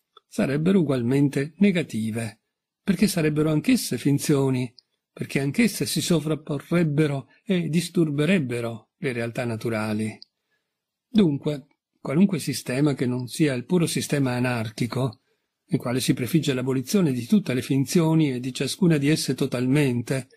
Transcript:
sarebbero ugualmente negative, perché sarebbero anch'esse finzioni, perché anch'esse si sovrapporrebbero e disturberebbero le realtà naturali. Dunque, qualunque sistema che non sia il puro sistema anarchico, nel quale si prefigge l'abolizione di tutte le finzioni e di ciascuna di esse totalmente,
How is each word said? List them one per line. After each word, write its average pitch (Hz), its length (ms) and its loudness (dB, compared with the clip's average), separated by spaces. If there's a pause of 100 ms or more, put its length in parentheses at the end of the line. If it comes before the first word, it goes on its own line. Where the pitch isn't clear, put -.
(260)
sarebbero 180 540 0
ugualmente 139 760 0
negative, 190 840 -2 (400)
perché 196 260 2
sarebbero 156 420 0
anch'esse 151 480 0
finzioni, 135 760 0 (400)
perché - 280 -6
anch'esse 143 460 0
si - 140 -4
sovrapporrebbero 151 1300 -2 (180)
e 175 240 0
disturberebbero 147 1300 0
le 135 140 -4
realtà 117 320 -4
naturali. 110 720 -4 (920)
Dunque, 151 580 0 (340)
qualunque 165 380 2
sistema 135 560 -2
che 131 120 -2
non 123 200 -4
sia 143 280 0
il 123 100 -6
puro 175 220 2
sistema 139 480 -2
anarchico, 123 840 -2 (460)
nel 131 140 -2
quale 127 200 -2
si 131 140 2
prefigge 135 400 0
l'abolizione 131 580 0
di 120 140 -4
tutte 202 260 2
le 127 100 0
finzioni 156 680 2
e 123 80 -4
di 127 140 -6
ciascuna 156 420 2
di 139 120 0
esse 156 260 0
totalmente, 127 1040 0